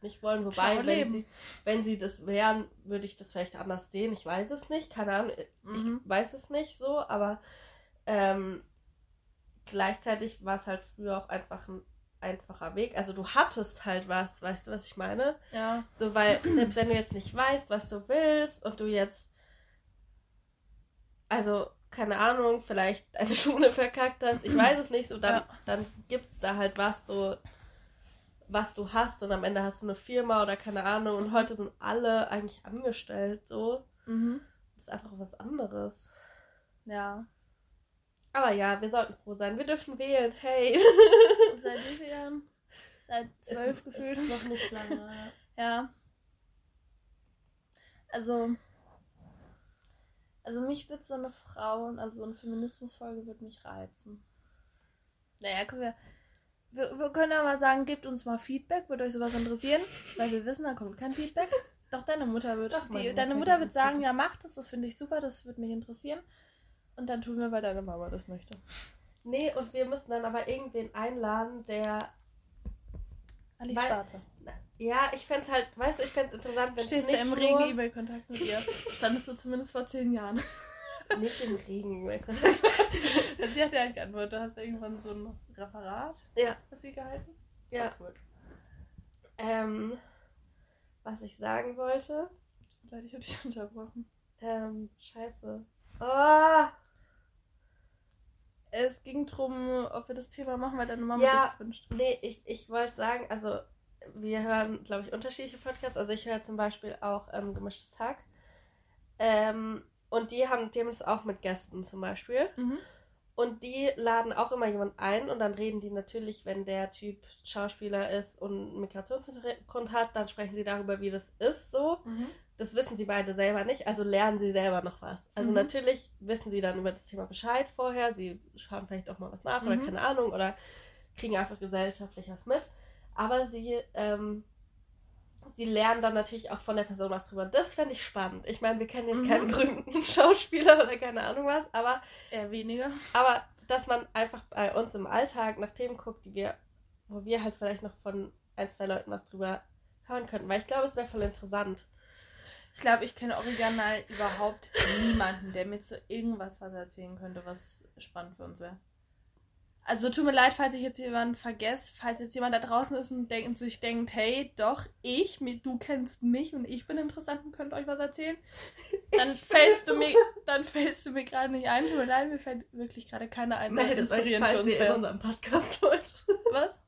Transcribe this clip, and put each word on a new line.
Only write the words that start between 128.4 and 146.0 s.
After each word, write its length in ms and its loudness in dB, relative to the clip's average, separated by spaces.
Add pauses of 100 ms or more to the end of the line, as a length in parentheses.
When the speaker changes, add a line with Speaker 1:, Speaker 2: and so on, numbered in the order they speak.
Speaker 1:
schauen 320 -12
vielleicht 240 -10
auch 80 -12
mal 140 -12
was 100 -16
nach 220 -2
oder 100 2
Speaker 2:
Mhm. 120 0
Speaker 1:
keine 160 -4
Ahnung 280 2
oder 260 -2 (600)
kriegen 200 -4
einfach 220 -4
gesellschaftlich 720 -6
was 160 -16
mit. 160 2 (540)
Aber 320 0
sie, 320 -4 (140)
ähm, 500 -2 (1120)
sie 80 -6
lernen 360 4
dann 140 4
natürlich 380 -2
auch 80 -8
von 160 -2
der 80 2
Person 260 -4
was 180 -6
drüber. 180 -6
Das 280 2
fänd 180 0
ich 120 -10
spannend. 420 -6
Ich 140 -6
meine, 180 2
wir 80 -2
kennen 220 -6
jetzt 140 0
Speaker 2:
Mhm. 60 0
Speaker 1:
keinen 200 4
berühmten 540 2
<laughs> 20 -2
Schauspieler 800 10
oder 120 -2
keine 280 -4
Ahnung 220 -2
was, 260 2
aber 300 0 (280)
Speaker 2:
Eher 220 -6
weniger. 400 -4 (220)
Speaker 1:
aber 300 6 (220)
dass 220 0
man 260 0
einfach 300 -2
bei 300 -2
uns 200 -2
im 140 -6
Alltag 500 0
nach 120 -6
Themen 260 -6
guckt, 280 -14